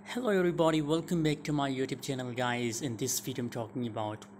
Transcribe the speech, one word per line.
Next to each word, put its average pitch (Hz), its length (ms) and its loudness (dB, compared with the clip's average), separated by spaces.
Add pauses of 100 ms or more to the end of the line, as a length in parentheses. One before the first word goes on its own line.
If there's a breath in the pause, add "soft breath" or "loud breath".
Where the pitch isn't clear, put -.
Hello 247 240 -2
everybody, 165 540 4
welcome 165 400 2
back 151 220 2
to 156 80 -2
my 139 180 2
YouTube 131 320 -2
channel, 127 300 -4
guys. 120 500 0
In 117 160 -2
this 131 220 -2
video 127 240 -4
I'm 117 60 -4
talking 120 360 -4
about 107 400 -4 (140)